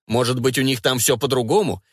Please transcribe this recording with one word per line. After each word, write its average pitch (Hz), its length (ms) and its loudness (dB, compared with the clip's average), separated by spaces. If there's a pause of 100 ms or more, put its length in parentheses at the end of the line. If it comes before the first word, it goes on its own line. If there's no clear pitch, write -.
Может 123 320 0
быть, 127 180 0
у 135 40 0
них 131 200 0
там 131 180 0
все 127 180 0
по-другому? 131 760 0